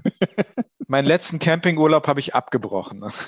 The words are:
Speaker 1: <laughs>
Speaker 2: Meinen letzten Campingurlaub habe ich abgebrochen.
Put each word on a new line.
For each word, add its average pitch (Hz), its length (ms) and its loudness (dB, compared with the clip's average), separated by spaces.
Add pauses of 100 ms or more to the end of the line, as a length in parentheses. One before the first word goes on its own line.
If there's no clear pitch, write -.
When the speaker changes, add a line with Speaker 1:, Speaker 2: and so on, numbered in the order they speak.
(440)
Speaker 1:
<laughs> - 440 -10
Speaker 2:
Meinen 139 200 2
letzten 165 300 2
Campingurlaub 160 680 2
habe 139 140 0
ich - 120 -6
abgebrochen. 101 680 -4 (240)